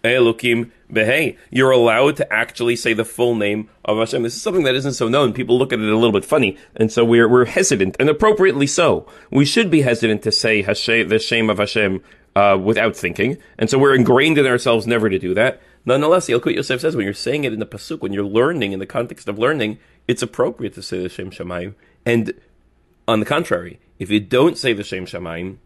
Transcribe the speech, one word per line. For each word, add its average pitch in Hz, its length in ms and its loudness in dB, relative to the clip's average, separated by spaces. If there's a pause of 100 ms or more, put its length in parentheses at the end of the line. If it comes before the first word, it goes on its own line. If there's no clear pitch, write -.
Elokim 117 640 0 (220)
behei. 117 440 0 (140)
You're 131 200 2
allowed 127 460 4
to - 140 -4
actually 117 460 -2
say 117 160 -2
the 110 140 -2
full 120 280 -2
name 107 360 -4 (140)
of 107 120 -2
Hashem. 113 260 -2
This 123 140 -6
is - 60 -12
something 180 220 -2
that 131 100 0
isn't 139 200 -4
so - 140 -2
known. 127 240 2
People 123 240 0
look 135 160 0
at 113 60 -2
it 107 100 -2
a 107 60 2
little 113 180 4
bit 98 140 0
funny, 123 320 0 (160)
and 110 180 0
so 117 120 2
we're, 117 240 6
we're 123 180 6
hesitant, 113 520 0
and 143 120 2
appropriately 185 560 2
so. 139 400 0 (240)
We 139 160 4
should 196 240 0
be 156 100 4
hesitant 113 440 0
to 110 80 0
say 107 280 2
Hashem, 101 480 0
the 110 120 2
Shem 113 280 0
of 101 80 0
Hashem, 101 460 -2 (320)
uh, 98 280 4
without 107 320 0
thinking, 95 440 -4 (180)
and 113 140 -2
so 135 80 2
we're 135 160 6
ingrained 131 420 4
in 143 100 4
ourselves 117 400 0
never 110 220 0
to 95 100 0
do 92 140 -4
that. 117 300 0 (240)
Nonetheless, 151 420 2
Yalkut 123 280 0
Yosef 131 240 -4
says 160 160 -2
when 107 80 -2
you're 101 100 -4
saying 143 300 -6
it 120 80 -4
in 110 80 -8
the 104 60 -6
pasuk, - 340 -14
when 101 120 -6
you're 101 120 -4
learning, 113 480 0
in 95 80 -8
the 98 60 -10
context - 420 -8
of 101 100 -8
learning, 117 400 -2 (300)
it's 127 120 -2
appropriate 120 540 -4
to 95 80 -18
say 92 180 -8
the 90 80 -6
Shem 95 220 -12
Shamayim. 90 440 -10 (300)
And 117 300 -2 (720)
on 110 140 0
the 107 60 -4
contrary, 101 520 -4 (220)
if 92 100 -10
you 107 80 2
don't 127 400 2
say 127 140 -2
the 101 100 -4
Shem 92 240 -8
Shamayim 87 600 -10